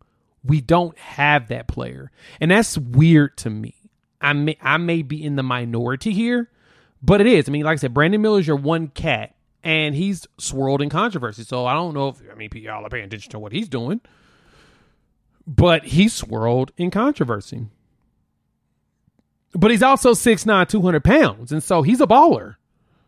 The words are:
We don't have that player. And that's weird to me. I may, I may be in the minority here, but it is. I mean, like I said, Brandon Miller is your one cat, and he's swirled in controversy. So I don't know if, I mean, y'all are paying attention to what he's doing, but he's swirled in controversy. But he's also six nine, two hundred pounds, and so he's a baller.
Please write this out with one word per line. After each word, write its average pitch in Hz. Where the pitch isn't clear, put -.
We 147
don't 165
have 143
that 120
player. 127
And 160
that's 208
weird 147
to 113
me. 107
I 143
may, 147
I 139
may 170
be 151
in 147
the 135
minority 123
here, 233
but 196
it 208
is. 196
I 135
mean, 147
like 156
I 147
said, 131
Brandon 170
Miller 214
is 160
your 156
one 156
cat, 127
and 156
he's 180
swirled 135
in 147
controversy. 143
So 123
I 127
don't 170
know 139
if, -
I -
mean, 107
y'all 107
are 107
paying 110
attention 104
to 107
what 107
he's 190
doing, 135
but 165
he's 175
swirled 117
in 175
controversy. 131
But 190
he's 214
also 262
six 220
nine, 196
two 214
hundred 170
pounds, 147
and 151
so 175
he's 226
a 294
baller. 233